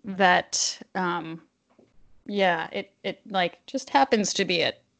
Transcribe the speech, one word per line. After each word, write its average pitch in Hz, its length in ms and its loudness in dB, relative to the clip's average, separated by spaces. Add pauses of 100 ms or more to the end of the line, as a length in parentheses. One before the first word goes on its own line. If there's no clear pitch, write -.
that, 185 760 2 (140)
um, 170 480 -4 (840)
yeah, 180 440 0
it, 196 200 -8 (120)
it, - 260 -8
like, 185 360 -2
just - 240 -8
happens 233 440 2
to 196 120 0
be 175 160 0
at 127 200 -2 (180)